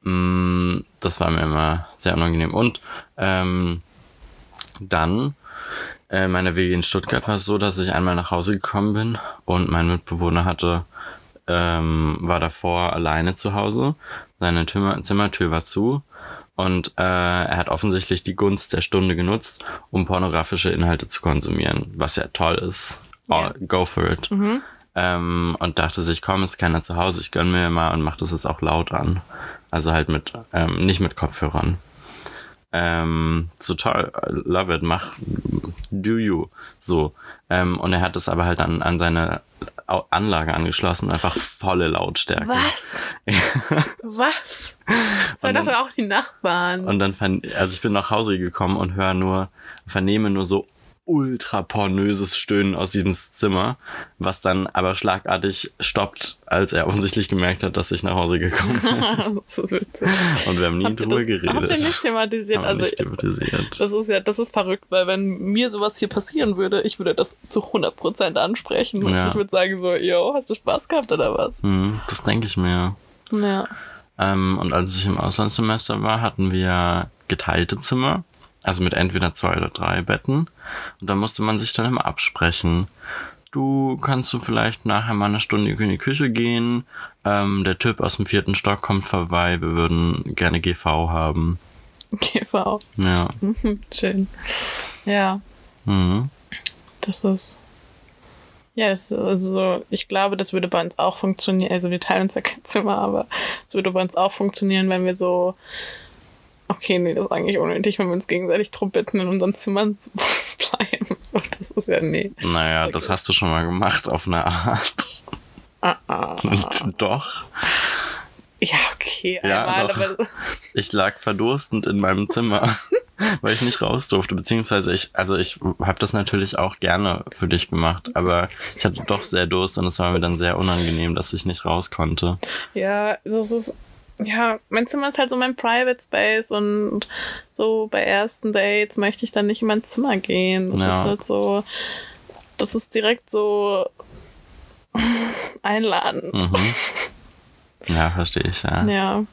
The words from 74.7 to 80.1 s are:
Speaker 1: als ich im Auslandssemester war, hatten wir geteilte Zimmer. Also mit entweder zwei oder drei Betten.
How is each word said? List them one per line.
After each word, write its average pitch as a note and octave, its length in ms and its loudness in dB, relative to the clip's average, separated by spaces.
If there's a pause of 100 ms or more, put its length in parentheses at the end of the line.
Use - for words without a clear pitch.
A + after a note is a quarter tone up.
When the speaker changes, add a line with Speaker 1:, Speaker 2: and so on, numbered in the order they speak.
Speaker 1:
als F2+ 220 0
ich F#2 120 -2
im F#2 120 0
Auslandssemester G#2+ 840 0
war, A2 200 2
hatten G2 320 0
wir F2+ 580 2 (160)
geteilte - 540 0
Zimmer. C#3 420 0 (420)
Also F#2 200 0
mit F2 100 2
entweder F#2 400 2
zwei F2+ 220 0
oder E2+ 140 -2
drei F2+ 320 -2
Betten. C#3+ 440 0 (540)